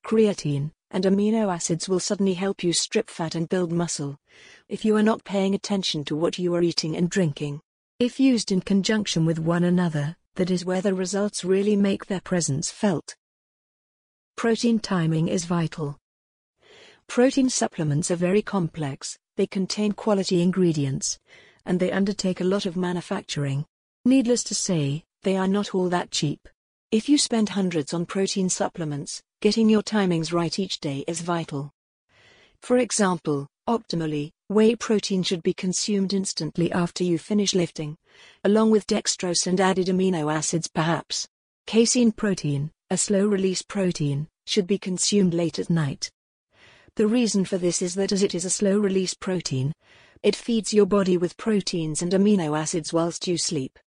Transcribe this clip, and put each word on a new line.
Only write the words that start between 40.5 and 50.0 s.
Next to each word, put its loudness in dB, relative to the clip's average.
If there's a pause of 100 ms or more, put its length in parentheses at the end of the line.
perhaps. -2 (400)
Casein 4
protein, -2 (180)
a 0
slow-release 0
protein, -2 (180)
should 0
be 0
consumed 2
late -2
at -6
night. -2 (840)
The 2
reason 2
for -2
this 0
is -4
that 0
as 2
it 0
is -4
a -4
slow-release 0
protein, -4 (500)